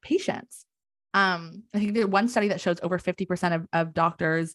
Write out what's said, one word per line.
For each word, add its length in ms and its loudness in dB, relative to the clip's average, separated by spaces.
patients. 600 -4
Um, 480 0
I 60 0
think 160 0
the 100 2
one 220 4
study 220 2
that 120 -2
shows 220 0
over 160 -2
fifty 260 -4
percent 300 0
of, 180 -4
of 220 0
doctors 600 0